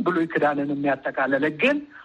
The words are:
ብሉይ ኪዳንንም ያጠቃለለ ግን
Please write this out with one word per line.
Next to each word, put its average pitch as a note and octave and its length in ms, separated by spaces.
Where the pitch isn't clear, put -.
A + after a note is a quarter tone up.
ብሉይ F3 260
ኪዳንንም D3 560
ያጠቃለለ C#3 640
ግን C4 200